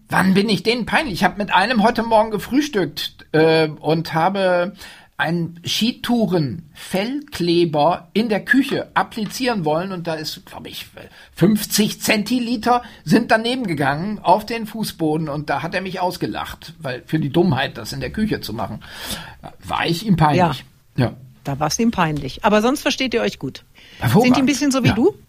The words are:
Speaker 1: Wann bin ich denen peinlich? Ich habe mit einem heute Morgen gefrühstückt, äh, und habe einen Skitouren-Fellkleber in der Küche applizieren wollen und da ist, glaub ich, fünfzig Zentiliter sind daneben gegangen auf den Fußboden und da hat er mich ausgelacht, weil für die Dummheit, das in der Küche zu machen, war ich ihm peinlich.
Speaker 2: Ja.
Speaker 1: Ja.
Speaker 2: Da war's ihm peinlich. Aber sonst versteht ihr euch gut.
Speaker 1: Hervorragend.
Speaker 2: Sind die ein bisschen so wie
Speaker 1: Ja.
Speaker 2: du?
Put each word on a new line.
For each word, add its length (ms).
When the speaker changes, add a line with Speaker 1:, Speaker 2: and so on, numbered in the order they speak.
Speaker 1:
Wann 280
bin 120
ich 160
denen 220
peinlich? 300
Ich 100
habe 120
mit 160
einem 300
heute 200
Morgen 280
gefrühstückt, 1040
äh, 340
und 460
habe 580
einen 480
Skitouren-Fellkleber 2500
in 160
der 140
Küche 520
applizieren 720
wollen 260
und 160
da 80
ist, 300
glaub 220
ich, 200
fünfzig 640
Zentiliter 800
sind 280
daneben 360
gegangen 540
auf 240
den 200
Fußboden 640
und 200
da 120
hat 120
er 80
mich 180
ausgelacht, 800
weil 260
für 140
die 100
Dummheit, 480
das 160
in 60
der 120
Küche 300
zu 120
machen, 280
war 220
ich 200
ihm 120
peinlich. 480
Speaker 2:
Ja. 80
Speaker 1:
Ja. 80
Speaker 2:
Da 160
war's 200
ihm 100
peinlich. 560
Aber 160
sonst 220
versteht 320
ihr 60
euch 180
gut. 240
Speaker 1:
Hervorragend. 280
Speaker 2:
Sind 100
die 60
ein 20
bisschen 260
so 120
wie 60
Speaker 1:
Ja. 40
Speaker 2:
du? 220